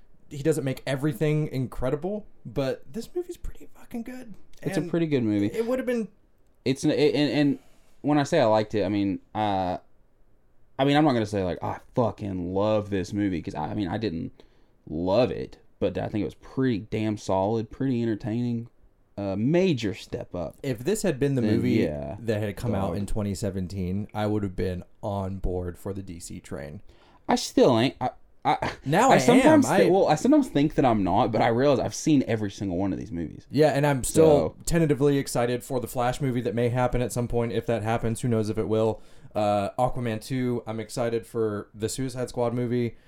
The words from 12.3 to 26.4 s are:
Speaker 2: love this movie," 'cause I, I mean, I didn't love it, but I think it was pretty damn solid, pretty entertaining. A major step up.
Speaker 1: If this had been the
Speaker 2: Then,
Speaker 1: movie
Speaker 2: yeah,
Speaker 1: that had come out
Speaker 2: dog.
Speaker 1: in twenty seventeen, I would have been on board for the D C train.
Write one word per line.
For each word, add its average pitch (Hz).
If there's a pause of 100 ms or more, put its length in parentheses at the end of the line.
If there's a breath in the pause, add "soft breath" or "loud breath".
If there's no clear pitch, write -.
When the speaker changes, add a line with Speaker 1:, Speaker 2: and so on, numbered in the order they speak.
Speaker 2:
love 104
this 95
movie," 101
'cause -
I, 76
I -
mean, 101
I 107
didn't 92 (440 soft breath)
love 92
it, - (220)
but 92
I 107
think 104
it -
was -
pretty 131
damn 110
solid, 104
pretty 131
entertaining. 117 (480)
A 98
major 127
step -
up. 85
Speaker 1:
If 127
this 202
had 160
been 139
the 127
Speaker 2:
Then, 110
Speaker 1:
movie 120
Speaker 2:
yeah, 73
Speaker 1:
that 107
had 101
come 117
out 98
Speaker 2:
dog. 101
Speaker 1:
in 101
twenty 101
seventeen, 95
I 107
would 104
have 92
been 90 (180)
on 98
board 90
for 98
the 98
D 87
C 90
train. 76 (480 soft breath)